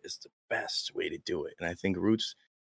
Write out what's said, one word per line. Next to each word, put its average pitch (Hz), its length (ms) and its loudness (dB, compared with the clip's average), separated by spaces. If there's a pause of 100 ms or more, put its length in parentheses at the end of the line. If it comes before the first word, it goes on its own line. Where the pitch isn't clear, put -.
is - 180 -10
the - 60 -20 (200)
best - 460 -2
way 82 140 0
to 85 160 -6
do 80 180 0
it. 80 160 -8
And 87 80 0
I 87 60 0
think 92 240 2
roots, 107 380 4 (280)